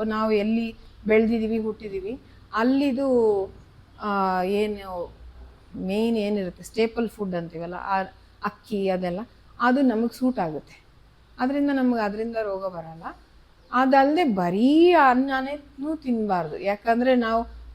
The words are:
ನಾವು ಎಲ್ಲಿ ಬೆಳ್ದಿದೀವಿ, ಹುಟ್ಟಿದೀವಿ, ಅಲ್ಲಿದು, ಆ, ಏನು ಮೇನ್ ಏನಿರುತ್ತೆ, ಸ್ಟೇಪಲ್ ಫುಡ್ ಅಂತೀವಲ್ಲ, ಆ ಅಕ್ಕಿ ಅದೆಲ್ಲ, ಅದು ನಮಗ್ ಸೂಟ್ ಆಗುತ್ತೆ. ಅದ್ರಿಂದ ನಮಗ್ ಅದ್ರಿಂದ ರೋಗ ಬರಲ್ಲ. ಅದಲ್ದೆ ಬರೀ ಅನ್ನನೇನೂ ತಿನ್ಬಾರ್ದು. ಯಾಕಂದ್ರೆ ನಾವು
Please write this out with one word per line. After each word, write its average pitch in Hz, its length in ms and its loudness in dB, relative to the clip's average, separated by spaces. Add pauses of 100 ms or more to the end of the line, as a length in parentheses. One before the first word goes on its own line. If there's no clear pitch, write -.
ನಾವು 220 260 -2
ಎಲ್ಲಿ 220 440 0 (320)
ಬೆಳ್ದಿದೀವಿ, 220 500 2
ಹುಟ್ಟಿದೀವಿ, 214 600 -8 (360)
ಅಲ್ಲಿದು, 269 520 0 (920)
ಆ, 190 420 0
ಏನು 196 680 -4 (640)
ಮೇನ್ 214 420 -2
ಏನಿರುತ್ತೆ, 202 460 -4
ಸ್ಟೇಪಲ್ 226 460 -2
ಫುಡ್ 185 260 -8
ಅಂತೀವಲ್ಲ, 170 420 -8
ಆ 190 240 -2 (440)
ಅಕ್ಕಿ 196 440 -4
ಅದೆಲ್ಲ, 180 300 -4 (420)
ಅದು 247 200 2
ನಮಗ್ 233 320 0
ಸೂಟ್ 254 260 -2
ಆಗುತ್ತೆ. 156 440 -6 (560)
ಅದ್ರಿಂದ 285 340 0
ನಮಗ್ 254 260 2
ಅದ್ರಿಂದ 220 440 -4
ರೋಗ 196 220 -6
ಬರಲ್ಲ. 165 380 -10 (680)
ಅದಲ್ದೆ 269 500 4
ಬರೀ 240 680 4
ಅನ್ನನೇನೂ 269 1040 2
ತಿನ್ಬಾರ್ದು. 208 640 -2
ಯಾಕಂದ್ರೆ 233 580 0
ನಾವು 233 300 0 (300)